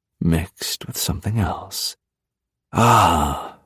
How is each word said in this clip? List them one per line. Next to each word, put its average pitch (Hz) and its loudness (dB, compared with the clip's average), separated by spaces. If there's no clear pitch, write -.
mixed - -2
with - -10
something 104 -2
else. 82 -4
Ah, 101 2